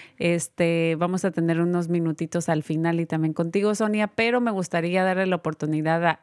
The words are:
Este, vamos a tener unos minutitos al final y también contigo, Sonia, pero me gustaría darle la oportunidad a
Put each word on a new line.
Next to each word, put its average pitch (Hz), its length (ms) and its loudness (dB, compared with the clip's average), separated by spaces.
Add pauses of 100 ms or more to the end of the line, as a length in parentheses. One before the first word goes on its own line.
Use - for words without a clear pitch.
(180)
Este, 170 800 0
vamos 175 280 0
a 190 80 0
tener 165 280 0
unos 175 280 0
minutitos 165 600 -2
al 156 140 0
final 165 380 -2
y 165 60 -2
también 160 260 0
contigo, 202 420 0
Sonia, 214 320 0
pero 233 340 0
me 240 120 0
gustaría 180 500 0
darle 185 240 2
la 185 80 2
oportunidad 160 720 0
a 160 160 2